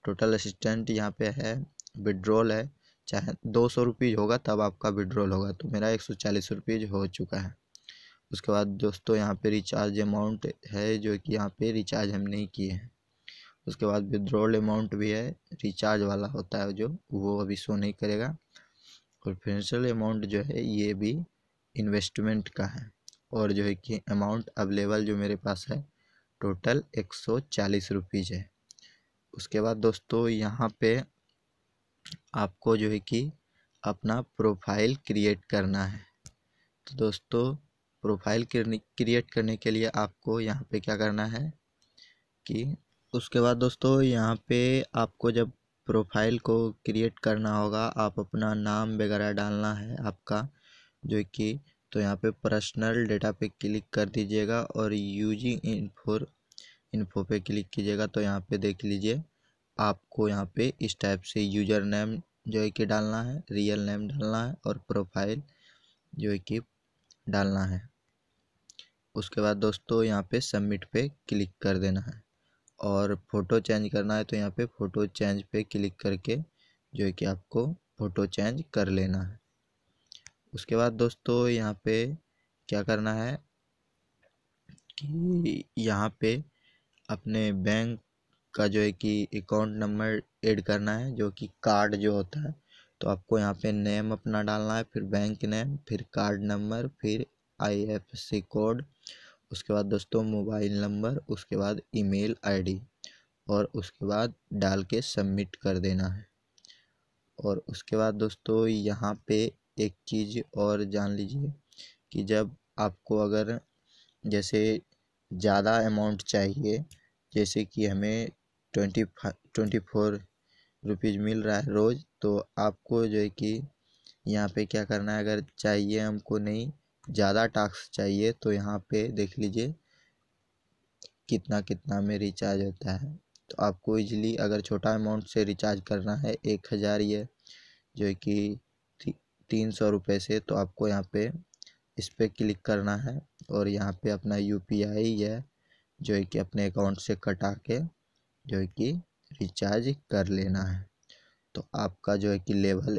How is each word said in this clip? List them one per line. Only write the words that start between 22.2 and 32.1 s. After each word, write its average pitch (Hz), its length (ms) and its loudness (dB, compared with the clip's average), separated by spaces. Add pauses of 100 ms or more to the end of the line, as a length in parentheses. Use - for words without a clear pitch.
का 104 160 -4
है 107 240 -10 (420)
और 107 200 2
जो 101 120 2
है 101 120 0
कि 110 320 -6
अमाउंट 104 480 -2
अवेलेबल 101 500 0
जो 107 100 0
मेरे 101 220 -2
पास 101 300 -4
है 131 120 -4 (600)
टोटल 104 420 0 (140)
एक 104 180 -6
सौ 113 280 -2
चालीस 101 500 0
रुपीज 95 400 -2
है। 90 160 -8 (840)
उसके - 260 -2
बाद 113 180 0
दोस्तों 113 500 2
यहाँ 110 400 0 (120)
पे 113 220 4 (1300)